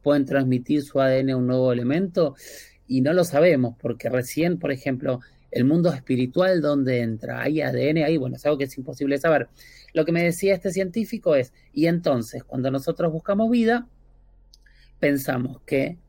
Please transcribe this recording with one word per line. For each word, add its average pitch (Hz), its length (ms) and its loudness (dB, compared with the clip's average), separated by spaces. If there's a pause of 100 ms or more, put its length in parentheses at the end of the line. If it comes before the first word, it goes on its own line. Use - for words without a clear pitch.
pueden 143 240 2
transmitir 135 580 0
su 135 180 -2
A 135 60 4
D 131 120 4
N 135 120 0
a 131 60 0
un 123 100 0
nuevo 127 260 2
elemento? 151 600 0 (520)
Y 127 140 0
no 143 120 2
lo 180 100 4
sabemos, 143 580 2
porque 120 280 -6
recién, 147 500 -2
por 147 120 -4
ejemplo, 131 480 -4 (300)
el 123 160 0
mundo 165 260 4
espiritual, 139 720 0
¿dónde 135 400 0
entra? 117 400 -6
¿Hay 147 200 -2
A 131 100 -2
D 127 180 0
N 160 140 2
ahí? 160 120 2
Bueno, 127 200 -2
es - 100 -14
algo 147 140 2
que 139 60 0
es - 120 -14
imposible 139 400 -2
saber. 143 320 2 (460)
Lo 156 100 2
que 170 60 0
me 170 120 2
decía 175 300 2
este 185 180 -2
científico 190 600 -2
es, 131 180 2 (220)
y 156 140 2
entonces, 143 560 0
cuando 131 260 -4
nosotros 156 420 -2
buscamos 202 380 -2
vida, 240 380 0 (1120)
pensamos 135 680 -2
que 143 320 -2 (120)